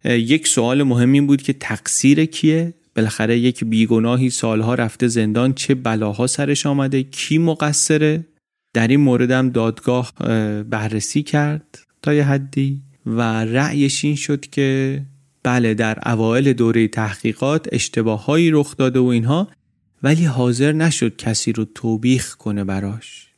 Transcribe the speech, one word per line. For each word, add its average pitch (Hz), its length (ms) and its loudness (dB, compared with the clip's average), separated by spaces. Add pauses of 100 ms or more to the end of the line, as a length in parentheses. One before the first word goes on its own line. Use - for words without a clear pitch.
یک 120 420 0
سوال 127 360 0
مهم 123 280 2
این 143 160 4
بود 139 140 2
که 139 120 -2
تقصیر 139 720 0
کیه؟ 160 480 0 (220)
بالاخره 110 440 0
یک 123 240 0
بیگناهی 113 640 2
سالها 113 460 -2
رفته 123 320 -2
زندان، 117 460 0
چه 135 220 0
بلاها 113 520 -2
سرش 143 380 -2
آمده؟ 135 380 0
کی - 340 -4
مقصره؟ 156 880 0 (480)
در 117 140 2
این 139 120 4
مورد 123 320 4
هم 131 180 2
دادگاه، 123 680 -2
اه، 107 440 -2
بررسی 110 600 -4
کرد 147 560 -2 (220)
تا 147 120 0
یه 147 100 4
حدی 139 580 -2 (240)
و 113 160 -2 (240)
رأیش 139 600 0
این 147 100 0
شد 143 300 -6
که 135 560 -2 (420)
بله، 123 300 2
در 110 320 -2
اوایل 120 480 2
دورهٔ 113 340 2
تحقیقات 117 840 -2
اشتباهایی 120 800 0
رخ 147 260 0
داده 131 220 2
و 127 60 4
اینها، 127 420 0 (560)
ولی 160 220 4
حاضر 127 460 2
نشد 156 440 0
کسی - 360 -4
رو 110 140 -2
توبیخ 117 680 -2
کنه 101 280 -6
براش. 98 640 -8 (100)